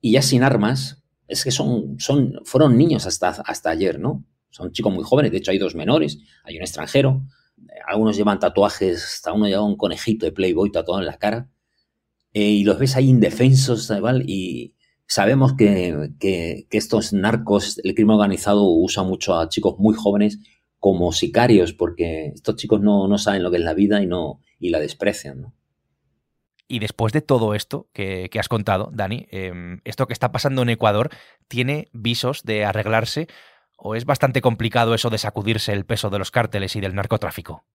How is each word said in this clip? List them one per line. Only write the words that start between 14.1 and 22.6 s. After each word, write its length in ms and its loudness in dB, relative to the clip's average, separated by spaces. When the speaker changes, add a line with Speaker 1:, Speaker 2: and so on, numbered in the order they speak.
Speaker 1:
Y 480 -6
sabemos 460 4
que, 680 2
que, 500 -4
que 80 -2
estos 360 -2
narcos, 680 0
el 100 -4
crimen 220 4
organizado 540 2
usa 340 2
mucho 320 -2
a 120 -2
chicos 300 -2
muy 180 4
jóvenes 440 0
como 260 4
sicarios, 640 4
porque 540 -4
estos 300 -6
chicos 220 0